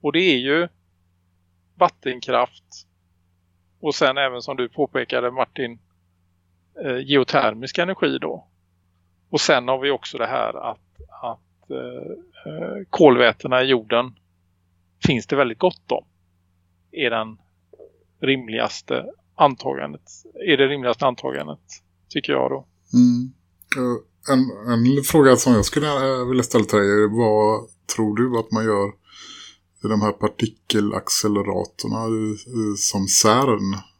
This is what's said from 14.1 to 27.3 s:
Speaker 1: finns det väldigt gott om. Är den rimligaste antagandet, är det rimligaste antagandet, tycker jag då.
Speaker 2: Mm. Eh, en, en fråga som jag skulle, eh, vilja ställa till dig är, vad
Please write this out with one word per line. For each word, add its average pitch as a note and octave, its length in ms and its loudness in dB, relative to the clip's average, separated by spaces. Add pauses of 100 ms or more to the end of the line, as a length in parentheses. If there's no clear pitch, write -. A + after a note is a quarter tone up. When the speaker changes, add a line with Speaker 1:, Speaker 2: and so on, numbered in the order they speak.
Speaker 1:
finns B2 200 0
det - 80 -2
väldigt B2+ 240 0
gott - 320 -2
om. - 140 -6 (840)
Är C#3 180 -2
den A2 280 -6 (840)
rimligaste B2+ 840 -4 (300)
antagandet, C#3+ 640 -2 (460)
är D3+ 100 4
det C3+ 100 4
rimligaste C3+ 380 -2
antagandet, A#2 540 -6 (500)
tycker D3 240 -6
jag C3 180 0
då. C3+ 140 -10 (280)
Speaker 2:
Mm. B2 400 2 (440)
Eh, B2 200 -2 (360)
en, A#2+ 400 0
en B2+ 300 2
fråga C#3 320 6
som B2+ 180 2
jag G#2 120 4
skulle, D3+ 220 -2
eh, C3+ 420 -2
vilja B2+ 140 2
ställa A#2+ 200 2
till G#2+ 160 2
dig G2+ 80 4 (160)
är, G#2+ 140 0
vad G#2+ 500 2 (280)